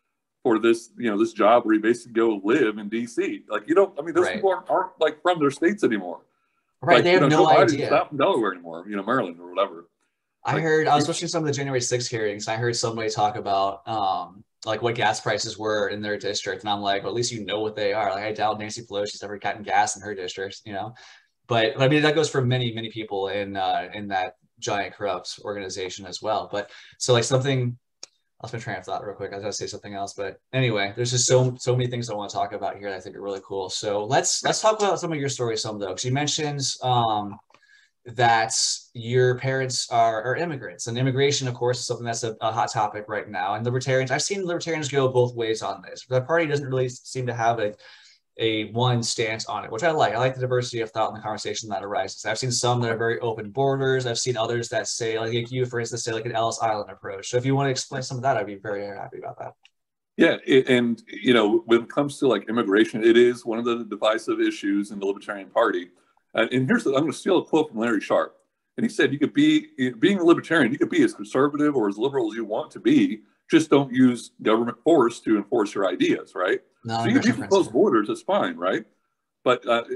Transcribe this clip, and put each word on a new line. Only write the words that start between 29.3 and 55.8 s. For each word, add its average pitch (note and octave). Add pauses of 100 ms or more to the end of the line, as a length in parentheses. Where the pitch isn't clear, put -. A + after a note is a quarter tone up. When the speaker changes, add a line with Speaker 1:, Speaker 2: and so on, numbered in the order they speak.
Speaker 2:
I G2
was G2+
gonna G2+
say -
something G2+
else, G2+
but G2 (120)
anyway, G#2+
there's A#2+
just B2
so, B2+
so B2
many B2
things A#2+
I G#2+
wanna G2+
talk G2+
about G2
here G2+
that F#2+
I -
think G2
are -
really G2
cool. F#2+
So G#2
let's, D3
let's -
talk A3
about F#3+
some E3
of D#3
your C#3
stories, A#2
some G#2+
though, G2+
'cause -
you B2+
mentioned, D3 (220)
um, A2 (680)
that A#2 (400)
your B2
parents C3
are, A2+
are B2
immigrants. B2
And A#2
immigration, C3+
of A#2+
course, B2
is -
something A#2
that's A#2
a, A2
a A2
hot A2
topic G#2
right G#2
now. G2
And A2+
libertarians, B2+
I've D3
seen G3
libertarians E3
go C3+
both B2
ways A2
on G2
this. -
The B2+
party E3
doesn't C#3+
really C3
seem B2+
to A#2
have A#2
a, G#2 (600)
a A2
one A#2+
stance A2+
on G#2
it, -
which A2+
I E3
like. B2+
I A2+
like C3
the B2+
diversity B2
of A2
thought A2
and G#2+
the A2+
conversation G#2+
that F#2+
arises. G2
I've A2
seen B2+
some A#2+
that A#2
are A2
very A2+
open A2+
borders. C3+
I've A#2
seen B2
others A#2
that A2
say, A2+
like, A2+
like A#2+
you, B2+
for A#2+